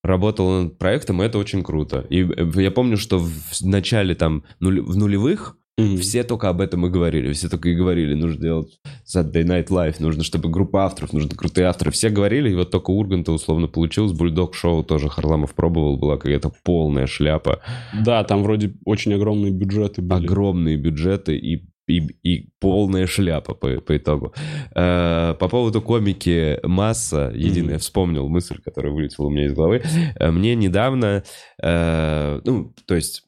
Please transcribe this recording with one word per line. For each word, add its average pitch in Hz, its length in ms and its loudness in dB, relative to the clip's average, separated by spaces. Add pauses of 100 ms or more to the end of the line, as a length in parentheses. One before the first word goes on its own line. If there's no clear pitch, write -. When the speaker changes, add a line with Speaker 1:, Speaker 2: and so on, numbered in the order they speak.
Speaker 1:
работала 92 600 2
над 82 160 -6
проектом, 95 420 0
и 107 60 2
это 117 100 -2
очень 101 260 -2
круто. 73 360 -2 (100)
И, 90 140 4
э, 85 320 0
я 92 160 4
помню, 120 260 2
что 98 220 0
в, 85 100 -2
в 78 320 -8
начале 95 540 0
там 78 280 0 (160)
нуль-, 92 220 2
в 90 160 -2
нулевых 104 600 0 (240)
Speaker 2:
Мгм. 98 160 2
Speaker 1:
Все 104 260 -2
только 113 260 -2
об 87 120 0
этом 90 240 0
и 90 40 0
говорили, 78 440 0
все 80 160 -4
только 85 200 0
и 85 60 2
говорили: 85 380 2
«Нужно 78 280 -2
делать 80 380 -4 (260)
Saturday 82 380 0
Night 87 240 0
Live, 85 320 0
нужно, 78 240 0
чтобы 82 260 -2
группа 95 360 0
авторов, - 280 -6
нужны 76 180 0
крутые 90 360 0
авторы». 80 240 0
Все 110 180 0
говорили, 104 420 2
и 90 40 0
вот 90 160 -2
только 92 200 0
у 98 80 2
Урганта 92 320 0
условно 80 360 0
получилось, 87 440 0
Бульдог 85 440 0
Шоу 82 280 0
тоже 73 260 0
Харламов 76 460 0
пробовал, 80 420 2
была 71 200 0
какая-то 71 340 0 (120)
полная 73 440 2
шляпа. - 540 0 (320)
Speaker 2:
Да, 110 300 2
там 101 200 2
вроде 104 300 0 (120)
очень 107 280 0
огромные 104 380 0
бюджеты 98 500 -2
были. 90 240 2
Speaker 1:
Огромные 90 520 2
бюджеты 80 600 0
и, 69 280 -4 (220)
и, 87 100 2 (260)
и 87 260 -2 (100)
полная 95 480 2
шляпа 87 460 -2
по, 64 280 -4
по 76 160 0
итогу. - 360 -2 (420)
Э, 85 640 2
по 90 100 0
поводу 113 320 0
комики 90 840 0
«Масса», 90 680 0
единое, 80 400 0
Speaker 2:
Мгм. 78 40 -6
Speaker 1:
вспомнил 82 500 0
мысль, 85 340 -2
которая 71 300 -6
вылетела 73 320 -4
у 71 40 0
меня 71 180 2
из 71 60 0
головы. 85 280 2 (380)
Э, 82 120 2
мне 104 240 2
недавно, 104 680 2 (380)
э, 80 840 0
ну, 113 280 -2 (120)
то 92 100 0
есть - 320 -4